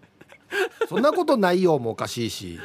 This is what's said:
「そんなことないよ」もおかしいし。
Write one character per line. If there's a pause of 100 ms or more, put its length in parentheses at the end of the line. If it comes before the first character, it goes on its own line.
(880)
「そ
ん
な
こ
と
な
い
よ」
も
お
か
し
い
し。